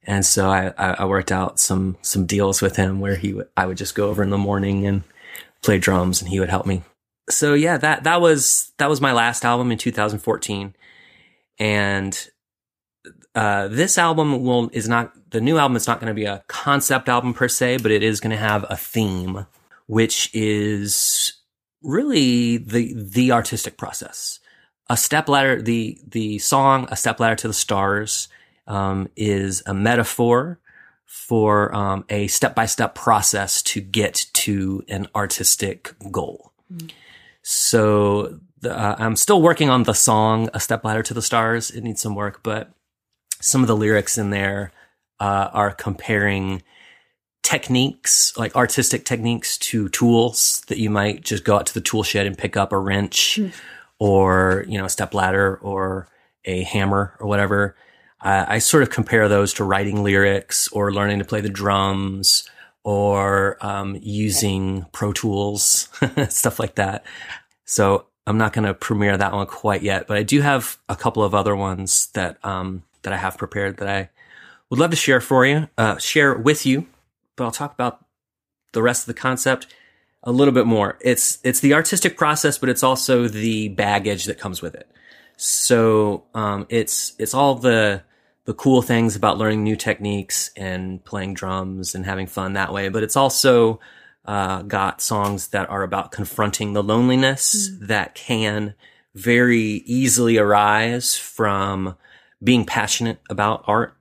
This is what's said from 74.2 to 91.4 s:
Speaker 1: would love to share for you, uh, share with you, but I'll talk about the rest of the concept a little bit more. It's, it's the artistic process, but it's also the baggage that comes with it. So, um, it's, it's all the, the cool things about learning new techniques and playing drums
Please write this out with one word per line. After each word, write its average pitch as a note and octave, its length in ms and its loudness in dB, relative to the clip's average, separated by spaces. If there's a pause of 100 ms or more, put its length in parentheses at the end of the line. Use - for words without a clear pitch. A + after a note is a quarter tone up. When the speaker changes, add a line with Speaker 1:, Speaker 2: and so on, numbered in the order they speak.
Speaker 1:
would B2+ 100 -2
love E3 120 2
to D#3+ 40 0
share C3+ 240 4
for B2+ 260 4
you, D3 220 2 (100)
uh, A2 200 2
share C#3+ 360 2
with C3 320 0
you, C3+ 220 0 (480)
but C3 80 -6
I'll A2+ 80 -4
talk - 220 -8
about - 320 -6 (640)
the A2+ 100 0
rest A#2+ 220 2
of A#2 100 -10
the - 60 -12
concept B2+ 480 0 (560)
a B2 80 -4
little C3+ 220 6
bit A#2+ 120 4
more. A2 360 2
It's, - 420 0
it's B2+ 160 0
the C#3 140 4
artistic E3 440 0
process, D3+ 400 0
but B2+ 120 -2
it's B2 140 0
also C3 440 2
the G#2+ 400 -2
baggage G2+ 580 -2
that - 140 -8
comes F#2 220 -10
with E2+ 140 -10
it. - 140 -20 (460)
So, A2 880 2 (100)
um, G#2 360 -4
it's, - 500 -4
it's A2 140 -4
all C#3 220 4
the, A2+ 480 2 (420)
the A2+ 80 -6
cool C3 280 4
things A#2 360 2
about G2+ 200 2
learning G#2+ 260 0
new G#2+ 120 0
techniques G2+ 800 -4
and F#2 480 -8
playing G2 300 -8
drums F#2+ 640 -6